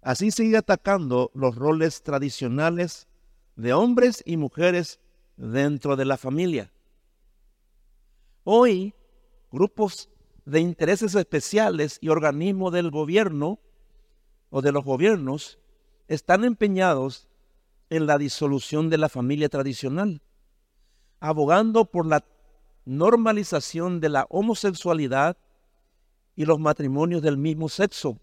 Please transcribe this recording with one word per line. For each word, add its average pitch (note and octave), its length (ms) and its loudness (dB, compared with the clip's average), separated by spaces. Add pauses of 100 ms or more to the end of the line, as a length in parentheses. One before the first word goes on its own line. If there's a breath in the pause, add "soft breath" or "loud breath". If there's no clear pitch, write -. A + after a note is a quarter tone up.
Así F3 300 -2
sigue A3 260 2
atacando F3+ 760 0
los C3 220 0
roles D#3 480 0
tradicionales D3 1040 -4 (480)
de A#2 160 -2
hombres A#3+ 540 4
y E3 100 -4
mujeres E3 640 0 (380)
dentro C#3 580 -2
de C3+ 80 -2
la C3+ 140 -2
familia. C#3+ 560 -4 (1700)
Hoy, G#3 500 4 (560)
grupos G3 600 -2 (340)
de C#3+ 160 0
intereses F3 560 0
especiales F3 840 0
y D#3 80 -6
organismos D#3+ 640 0
del F3 180 0
gobierno D#3+ 680 -2 (880)
o C3+ 120 -4
de C#3 120 2
los C#3+ 100 0
gobiernos C#3+ 760 0 (520)
están F3+ 340 0
empeñados F#3 840 0 (600)
en D#3+ 160 0
la D3 120 4
disolución D3 720 -2
de D#3 80 2
la D#3 100 2
familia C#3+ 400 -2
tradicional, C#3 760 -4 (1000)
abogando F3 640 2
por F3 200 -2
la D3+ 200 0 (580)
normalización F3+ 1160 0
de D#3 80 0
la C#3+ 200 0
homosexualidad E3+ 1080 -2 (1000)
y D#3 80 -2
los D#3 160 4
matrimonios D3+ 640 0
del D3 160 2
mismo D#3 320 -2
sexo D#3 540 -4